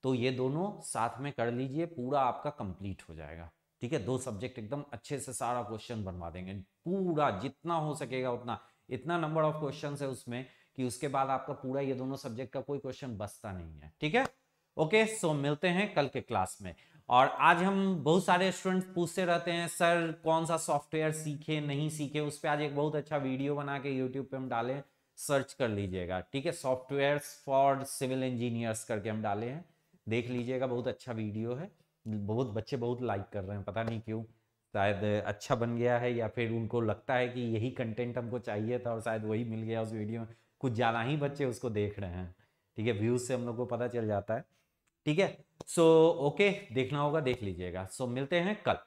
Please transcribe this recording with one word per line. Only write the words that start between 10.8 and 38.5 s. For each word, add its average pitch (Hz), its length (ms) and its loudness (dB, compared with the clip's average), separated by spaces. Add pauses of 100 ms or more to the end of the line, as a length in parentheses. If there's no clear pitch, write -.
उसके 127 240 -2
बाद 135 220 0
आपका 135 240 -2
पूरा 131 280 -4
ये 135 120 0
दोनों 131 220 -4
सब्जेक्ट 123 380 -8
का 139 80 -4
कोई 143 180 -4
क्वेश्चन 127 380 -8
बचता 101 340 -8
नहीं 82 280 -10
है, 73 220 -18
ठीक 151 140 2
है। 240 100 6 (520)
ओके, 214 420 4
so 156 140 2
मिलते 147 340 0
हैं 190 260 2
कल 143 140 2
के 127 140 -4
क्लास 101 400 0
में। 90 140 -8 (340)
और 123 180 10
आज 160 300 6
हम 190 460 2
बहुत 165 220 6
सारे 185 260 4
स्टूडेंट्स 185 360 0
पूछते 175 380 0
रहते 170 260 2
हैं, 170 160 -2
"सर 170 440 4 (120)
कौन 160 220 4
सा 165 120 2
सॉफ्टवेयर 156 540 0
सीखे, 156 500 -4
नहीं 147 280 0
सीखे?" 151 300 -4
उस 147 200 -2
पे - 80 -2
आज 147 140 2
एक 143 140 -2
बहुत 147 200 2
अच्छा 151 220 -2
वीडियो 135 380 0
बना 143 240 -4
के 131 280 -2
YouTube 127 240 -6
पे 135 60 -6
हम 131 120 -6
डाले, 123 320 -2 (360)
सर्च 135 360 0
कर 123 160 0
लीजिएगा, 92 500 -2
ठीक 135 260 -4
है। 170 60 0
Softwares 139 800 0 (200)
for 139 300 6
Civil 131 440 -2
Engineers 117 600 0
करके 110 260 -2
हम 110 120 -2
डाले 107 280 -2
हैं, 160 160 -8 (440)
देख 117 200 0
लीजिएगा, 127 380 -2
बहुत 120 200 -2
अच्छा 123 240 -8
वीडियो 110 440 -4
है। 180 160 -10 (360)
बहुत 107 400 -2
बच्चे 110 300 -4
बहुत 120 240 -2
लाइक 101 320 -2
कर 101 100 -4
रहे 101 140 -6
हैं, 98 80 -8
पता 104 180 -4
नहीं 113 180 -4
क्यों, 110 220 -6 (500)
शायद 104 520 2
अच्छा 107 300 0
बन 117 220 0
गया 120 220 4
है 123 140 0
या 117 140 0
फिर 113 240 -2
उनको 117 300 0
लगता 110 340 0
है 123 140 2
कि 123 120 -4
यही 117 300 0
कंटेंट 120 460 -4
हमको 117 220 -4
चाहिए 110 400 -2